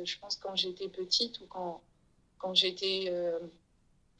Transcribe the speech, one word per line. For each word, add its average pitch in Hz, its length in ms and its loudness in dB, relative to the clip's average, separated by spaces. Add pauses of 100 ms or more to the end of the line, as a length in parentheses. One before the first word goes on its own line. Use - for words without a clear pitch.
Je - 140 -4
pense 202 200 -6
quand 190 180 -6
j'étais 185 320 0
petite 185 520 0
ou 196 60 -16
quand, 175 360 -6 (580)
quand 185 160 0
j'étais, 190 540 4
euh, 175 280 2 (840)